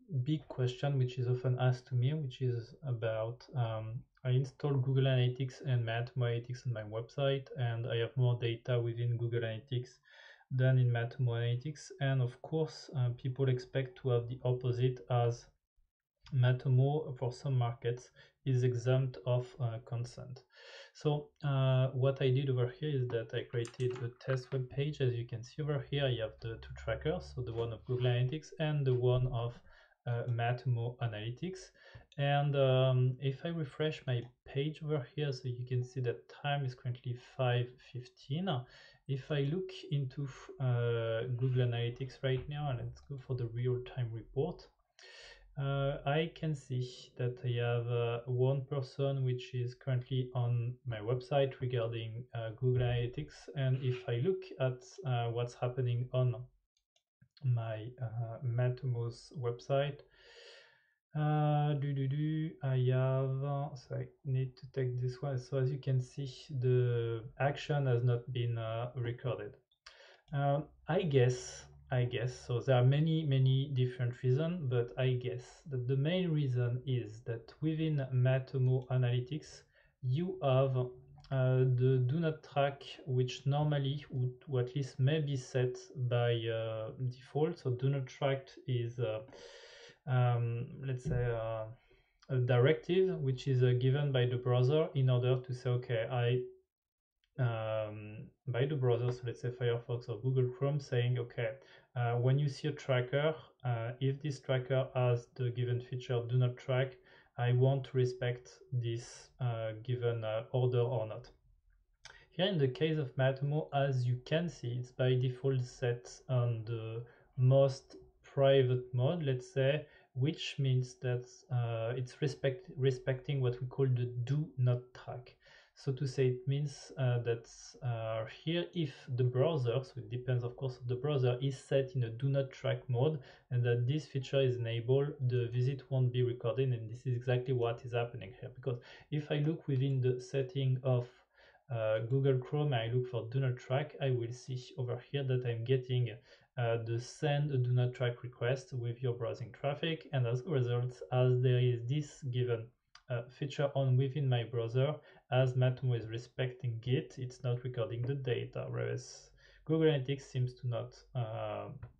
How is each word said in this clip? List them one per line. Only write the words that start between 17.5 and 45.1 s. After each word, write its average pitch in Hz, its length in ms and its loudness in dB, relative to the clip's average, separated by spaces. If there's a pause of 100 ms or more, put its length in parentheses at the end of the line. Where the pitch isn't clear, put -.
markets 120 500 -2 (380)
is 127 160 4
exempt 127 640 2
of, 123 200 2 (120)
uh, 113 280 -2
consent. 123 560 -10 (500)
So, 147 380 0 (120)
uh, 131 460 4
what 135 320 2
I 135 100 4
did 131 200 4
over 123 180 2
here 151 220 -6
is 127 180 0
that 113 260 -4
I 113 100 -4
created 123 580 -4
a 120 80 -4 (140)
test 131 280 -4
web 131 160 -2
page. 143 320 -4
As 123 140 2
you 120 120 -4
can 113 160 -8
see - 200 -10
over 143 280 -2
here, 143 140 0
I 123 160 2
have 110 200 -4
the 113 180 -8
two - 180 -14
trackers, 156 580 -4
so 131 80 -4
the 113 120 -6
one 113 180 -4
of 107 120 -12
Google 123 220 0
Analytics 127 540 0
and 151 260 0
the 131 80 4
one 123 340 2
of, 120 300 -4 (480)
uh, 120 220 -2
Matomo 120 680 0
Analytics. 117 720 -6 (480)
And, 143 360 2
um, 131 640 4
if 135 240 -4
I 170 40 -2
refresh 156 580 -4
my 120 160 0 (220)
page 151 400 -4
over 147 220 -2 (100)
here, 147 160 0
so 127 160 -6
you 120 180 -4
can 123 160 0
see 127 200 -6
that - 260 -4
time 143 360 -2
is 127 100 -4
currently 123 400 -6 (220)
five 123 300 2 (260)
fifteen. 147 560 -6 (600)
If 135 240 -4
I 143 80 2
look 165 300 0 (200)
into, 139 380 -2 (320)
uh, 117 640 0 (100)
Google 127 320 2
Analytics 120 560 -4
right 131 260 0
now, 147 220 -4
and 120 80 -2
let's 120 220 -10
go 139 260 -12
for 131 80 -2
the 117 120 -4
real-time 123 680 -4
report, 135 560 -6 (880)